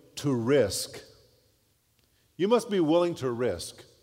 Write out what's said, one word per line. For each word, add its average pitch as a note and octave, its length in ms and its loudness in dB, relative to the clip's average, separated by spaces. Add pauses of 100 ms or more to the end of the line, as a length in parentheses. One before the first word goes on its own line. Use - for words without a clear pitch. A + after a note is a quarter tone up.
(160)
to C#3+ 180 -2
risk. A#2+ 680 0 (1400)
You E3+ 100 0
must A3+ 220 2
be G3+ 100 0
willing E3+ 360 2
to C3 140 -4
risk. A#2 540 -4 (200)